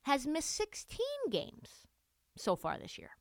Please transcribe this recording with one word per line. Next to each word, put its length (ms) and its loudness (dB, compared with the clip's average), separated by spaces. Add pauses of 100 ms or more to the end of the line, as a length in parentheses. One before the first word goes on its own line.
has 240 4
missed 240 2
sixteen 800 -2
games 560 -4 (500)
so 200 2
far 200 -2
this 220 -10
year. 220 -16